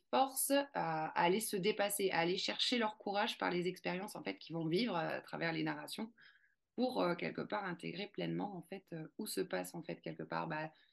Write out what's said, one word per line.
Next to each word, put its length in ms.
force 400
à, 320
à 160
aller 180
se 160
dépasser, 540
à 80
aller 180
chercher 400
leur 220
courage 400
par 100
les 180
expériences, 480
en 80
fait, 140
qu'ils 180
vont 120
vivre 280
à 260
travers 320
les 100
narrations 480
pour, 260
euh, 140
quelque 260
part, 240
intégrer 480
pleinement, 420
en 60
fait, 220
euh, 140
où 80
se 160
passe, 320
en 80
fait, 200
quelque 220
part, 240
bah, 220